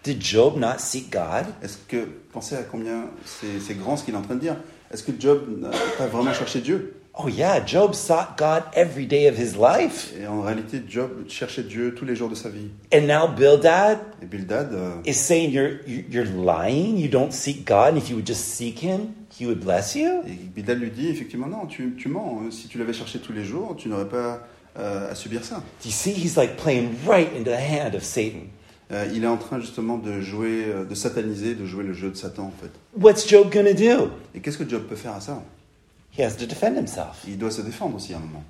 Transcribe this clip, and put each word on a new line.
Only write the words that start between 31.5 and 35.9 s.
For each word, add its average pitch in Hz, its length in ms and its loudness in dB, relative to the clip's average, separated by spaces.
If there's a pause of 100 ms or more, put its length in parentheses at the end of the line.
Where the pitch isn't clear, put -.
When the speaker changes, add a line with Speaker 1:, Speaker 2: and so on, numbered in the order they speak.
Speaker 2:
de 98 100 -8
jouer 95 180 -8
le 95 80 -6
jeu 92 180 -6
de 92 60 -12
Satan, 98 280 -10
en 95 180 -12
fait. 85 80 -14 (260)
Speaker 1:
What's 208 320 8
Job 202 240 10
gonna 202 220 6
do? 226 360 4 (240)
Speaker 2:
Et 95 60 -14
qu'est-ce 147 180 -8
que 139 100 -6
Job 113 160 -4
peut 110 120 -12
faire 110 200 -12
à 98 40 -12
ça ? 131 220 -10 (760)